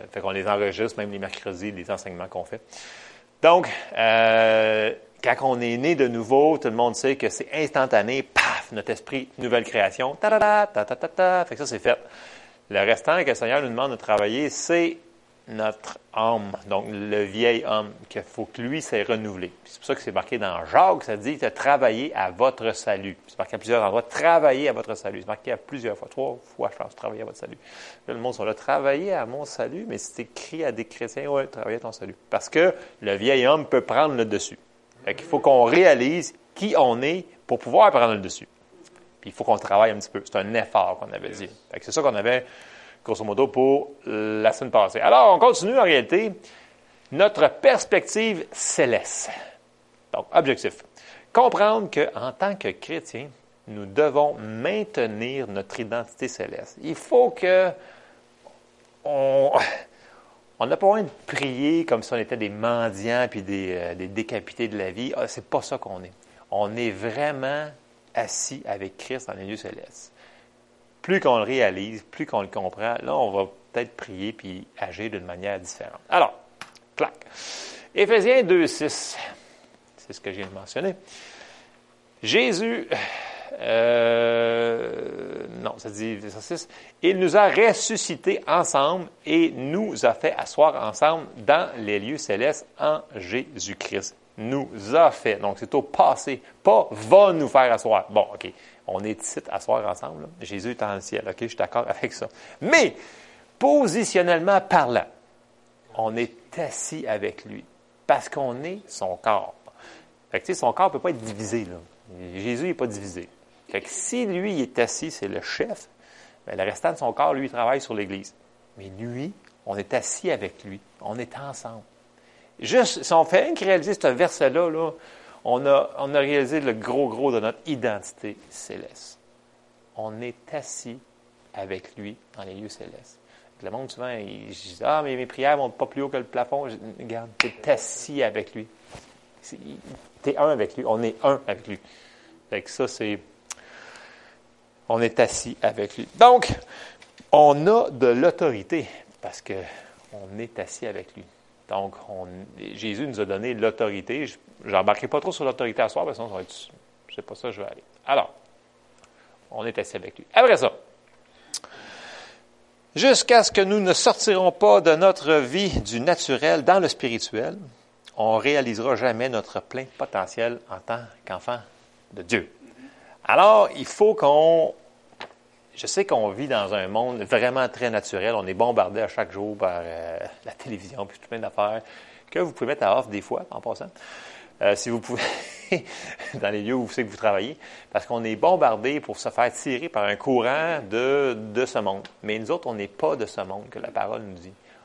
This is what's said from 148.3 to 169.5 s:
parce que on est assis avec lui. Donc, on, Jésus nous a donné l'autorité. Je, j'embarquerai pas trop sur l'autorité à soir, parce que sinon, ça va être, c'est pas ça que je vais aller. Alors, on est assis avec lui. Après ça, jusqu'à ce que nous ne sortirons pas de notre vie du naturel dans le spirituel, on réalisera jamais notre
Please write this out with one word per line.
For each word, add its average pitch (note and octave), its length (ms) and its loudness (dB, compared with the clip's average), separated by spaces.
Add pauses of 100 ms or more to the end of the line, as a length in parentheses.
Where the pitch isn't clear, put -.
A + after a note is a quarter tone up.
parce - 200 -14
que - 120 -12 (580)
on G2+ 280 -16
est A#2 200 -12
assis - 280 -10
avec G2 280 -12
lui. G2 80 -20 (460)
Donc, G2 260 -6 (120)
on, F#2 200 -14 (480)
Jésus A2 320 -8
nous A2+ 120 -10
a G#2 60 0
donné G2+ 280 -4
l'autorité. A2 720 -2
Je, - 120 -14 (260)
j'embarquerai G2+ 460 2
pas D3 100 0
trop F3+ 140 -6
sur - 100 -8
l'autorité B2 380 -2
à A2 80 2
soir, E3+ 160 -2
parce C3 120 -6
que A#2 60 -10
sinon, A2+ 60 -12
ça G2+ 60 -12
va F#2 60 -8
être, - 140 -14 (580)
c'est - 80 -12
pas G#2 140 -16
ça - 140 -10
que G#2+ 60 -10
je G#2 60 -12
vais G2 60 -10
aller. - 160 -16 (220)
Alors, C#3 280 2 (1200)
on A2+ 140 -8
est A#2 120 -4
assis G#2 200 -6
avec G2 200 -14
lui. - 160 -20
Après A#3 220 8
ça, C#3 160 2 (2250)
jusqu'à A#3 480 6
ce - 80 0
que - 80 2
nous G3 220 4
ne F#3 100 4
sortirons F#3 600 4
pas G#3 260 8
de D#3+ 160 6
notre E3+ 380 4
vie D3 480 2
du A2 180 -6
naturel D3+ 640 2
dans F3+ 160 6
le E3+ 80 2
spirituel, C3 720 -4 (580)
on A2 220 2
réalisera B2 580 0
jamais A#2 320 0
notre G#2+ 320 -4